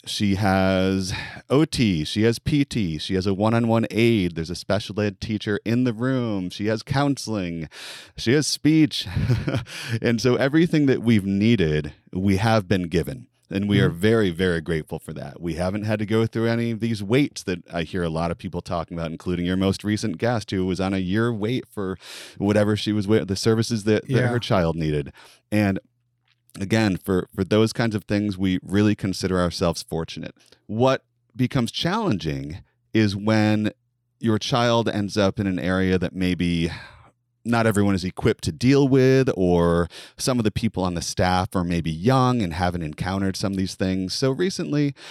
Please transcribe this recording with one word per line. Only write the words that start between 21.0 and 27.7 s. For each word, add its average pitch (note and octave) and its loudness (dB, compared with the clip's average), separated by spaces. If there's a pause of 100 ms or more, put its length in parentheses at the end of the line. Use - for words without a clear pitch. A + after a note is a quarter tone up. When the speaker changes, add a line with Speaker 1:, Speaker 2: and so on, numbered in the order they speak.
Speaker 1:
wait A2+ -4
for F#2+ -6 (420)
whatever G#2 4
she G#2+ -2
was G#2 -2
wa-, G#2+ 4
the G2 -2
services A2 0
that, G#2+ 4
that - -4
Speaker 2:
Yeah. B2+ 2
Speaker 1:
her A#2+ 0
child F2 2
needed. D2+ -2 (400)
And G2+ 2 (800)
again, G2+ 0
for, F#2 -2
for F#2+ -2
those A2 2